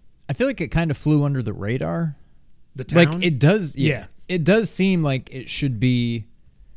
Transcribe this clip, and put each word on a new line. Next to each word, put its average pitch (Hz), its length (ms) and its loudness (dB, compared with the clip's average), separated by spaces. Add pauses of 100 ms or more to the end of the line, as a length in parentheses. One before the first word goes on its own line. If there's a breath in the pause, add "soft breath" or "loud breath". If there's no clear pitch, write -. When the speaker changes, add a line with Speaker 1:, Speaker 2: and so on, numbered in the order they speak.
(300)
Speaker 1:
I 143 40 -2
feel 240 140 0
like 262 140 -4
it 131 80 -6
kind 165 220 0
of 135 60 -4
flew 151 260 2
under 139 180 -2
the 110 120 -6
radar. 147 640 -4 (600)
Speaker 2:
The 131 180 -10
Speaker 1:
Like, 165 180 6
Speaker 2:
Town? 175 120 -4
Speaker 1:
it 160 160 0
does, 165 380 2
yeah. 156 120 2
Speaker 2:
Yeah. 120 160 -6 (240)
Speaker 1:
It 180 140 -2
does 202 260 4
seem 185 340 0
like 135 300 -2
it 127 160 -14
should 131 300 -4
be 120 480 0 (500)